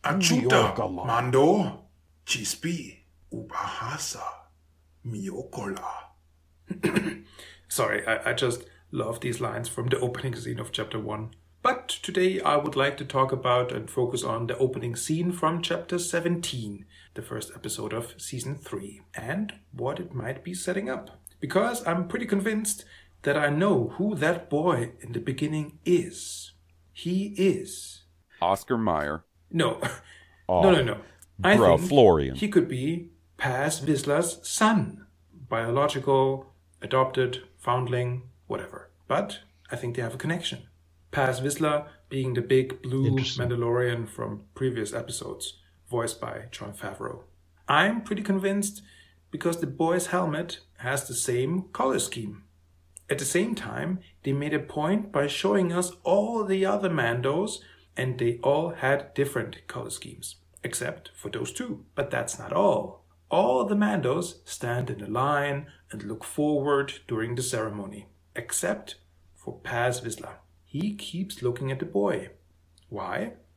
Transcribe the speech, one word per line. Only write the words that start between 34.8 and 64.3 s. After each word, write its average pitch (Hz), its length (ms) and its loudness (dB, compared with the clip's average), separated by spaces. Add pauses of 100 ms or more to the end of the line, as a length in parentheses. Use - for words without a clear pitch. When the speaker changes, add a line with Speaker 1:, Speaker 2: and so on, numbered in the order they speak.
Speaker 1:
Biological, 135 1040 2 (280)
adopted, 131 600 2 (160)
foundling, 123 640 0 (260)
whatever. - 420 -10 (160)
But 196 340 0 (300)
I 120 60 -6
think 120 180 -4
they 123 80 -2
have 113 120 -4
a 127 40 -12
connection. 165 460 -4 (480)
Paz 127 280 2
Vizsla 147 460 0 (220)
being 131 260 -2
the 120 60 2
big 131 420 2
blue 135 240 0
Speaker 3:
Interesting. 131 420 0
Speaker 1:
Mandalorian 120 600 0
from 110 360 -8 (100)
previous 117 400 -2
episodes, - 640 -8 (320)
voiced 113 300 -2
by 117 300 -8
Jon 107 220 -10
Favreau. - 520 -10 (440)
I'm 196 340 6
pretty 208 200 -4
convinced 196 580 0 (500)
because 170 300 -2
the 170 60 0
boy's 165 400 0
helmet 170 540 -2 (180)
has 135 280 -2
the 127 80 -8
same 135 500 0 (100)
color 262 240 2
scheme. 107 460 -6 (640)
At 135 80 0
the 139 80 -4
same 214 280 2
time, 165 460 -4 (220)
they 135 100 -2
made 147 220 0
a 147 40 2
point 160 540 -2
by 147 140 2
showing 190 440 2
us 175 220 0 (100)
all 208 420 2
the 190 200 2
other 196 240 2
Mandos, 139 720 0 (360)
and 123 240 -2
they 117 240 2
all 156 280 2
had 139 420 0
different - 540 -2
color 117 240 -10
schemes, - 460 -12 (280)
except - 500 -6
for - 140 -12
those - 240 -6
two. - 320 -8 (100)
But 139 160 -2
that's - 280 -4
not - 160 -8
all. - 500 2 (260)
All 220 360 4
the 208 80 0
Mandos 180 640 2 (100)